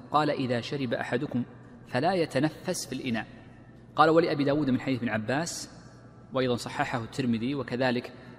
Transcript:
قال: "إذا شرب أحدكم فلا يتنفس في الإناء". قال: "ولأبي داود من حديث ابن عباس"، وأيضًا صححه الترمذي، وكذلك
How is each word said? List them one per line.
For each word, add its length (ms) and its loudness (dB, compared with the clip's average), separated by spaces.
قال: 200 4
"إذا 300 0
شرب 340 -4
أحدكم 480 -2
فلا 260 0
يتنفس 720 0
في 60 -10
الإناء". 340 -2
قال: 140 8
"ولأبي 340 4
داود 260 2
من 100 4
حديث 180 0
ابن 100 -2
عباس"، 640 -2
وأيضًا 240 2
صححه 420 -2
الترمذي، 560 0
وكذلك 580 0